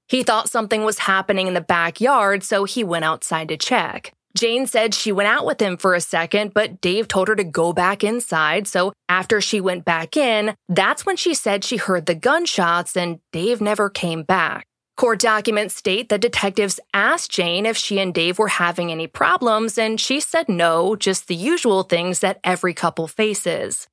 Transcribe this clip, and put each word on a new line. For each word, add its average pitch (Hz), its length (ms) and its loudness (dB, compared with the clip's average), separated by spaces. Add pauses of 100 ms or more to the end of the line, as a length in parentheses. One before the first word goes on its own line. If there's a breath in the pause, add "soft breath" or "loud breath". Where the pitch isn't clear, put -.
He 254 140 0
thought 220 280 0
something 214 340 -2
was 214 160 0
happening 190 480 0
in 185 80 -2
the 175 60 -2
backyard, 196 840 2
so 196 220 0
he 220 180 -4
went 170 220 -2
outside 160 420 -2
to 156 100 -4
check. - 560 -2 (240)
Jane 240 300 0
said 226 260 2
she - 180 -2
went 202 160 2
out 226 180 2
with 196 140 -2
him 190 160 0
for 180 200 2
a 175 60 0
second, 196 520 -2
but 208 280 0
Dave 202 260 0
told 190 220 2
her 214 60 2
to 202 80 0
go 170 300 0
back 185 300 0
inside, 190 640 0
so 190 260 0 (140)
after 185 340 0
she 208 180 -2
went 180 260 -2
back 165 300 -2
in, 220 380 2 (140)
that's 196 360 2
when 381 140 0
she 339 160 0
said 202 300 -2
she 240 140 -4
heard 175 280 -2
the 175 80 2
gunshots 175 840 0
and 175 260 -2 (100)
Dave 208 280 0
never 208 300 0
came 165 320 -4
back. 170 460 0 (320)
Court 226 200 2
documents 214 560 0
state 214 340 -2
that 208 100 2
detectives 202 580 0 (160)
asked 233 380 2
Jane 175 340 0
if 220 120 -2
she 196 220 -2
and 185 140 -2
Dave 180 240 0
were 214 120 2
having 175 420 -2
any 160 160 -6
problems, 226 680 2
and 220 200 0
she 269 220 0
said 330 300 0
no, 175 480 2
just - 320 -2
the 175 60 -2
usual 202 480 2
things 175 360 0
that 202 240 -2
every 175 300 0
couple 160 340 -2
faces. - 840 -4